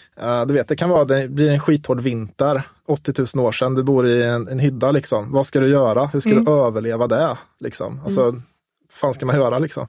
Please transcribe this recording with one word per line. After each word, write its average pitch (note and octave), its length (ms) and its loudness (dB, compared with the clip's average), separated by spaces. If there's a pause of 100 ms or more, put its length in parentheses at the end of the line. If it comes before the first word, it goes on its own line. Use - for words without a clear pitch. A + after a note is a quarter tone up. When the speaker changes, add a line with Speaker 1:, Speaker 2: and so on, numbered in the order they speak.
(220)
Speaker 1:
Eh, A#2+ 240 -2
du C#3 80 0
vet, C3 140 0
det D3+ 80 -2
kan E3+ 140 -2
vara, D#3+ 160 4
det C3+ 220 0
blir C#3+ 220 2
en C#3+ 100 2
skithård D3 400 0
vinter, C3 640 -2 (240)
åttiotusen C#3 520 -2
år A#2 120 2
sedan, B2+ 240 -2
du C3 80 0
bor C3 240 2
i A#2+ 160 4
en, A#2+ 240 -2
en C3 120 -4
hydda, C3 320 2
liksom. B2+ 400 -2
Vad C3+ 140 0
ska - 140 -2
du C3 100 4
göra? C3 360 2
Hur C#3+ 140 -4
ska A3 120 0
Speaker 2:
Mm. B2+ 140 4
Speaker 1:
du D3+ 60 2
överleva A#2 560 0
det, A#2+ 300 0 (220)
liksom? B2 440 -10
Alltså, G3 180 -2
Speaker 2:
Mm. A#2+ 140 2
Speaker 1:
vad B2 60 -14 (500)
fan - 220 -4
ska - 120 -8
man C3 100 0
göra, B2+ 240 2
liksom? C#3+ 300 -6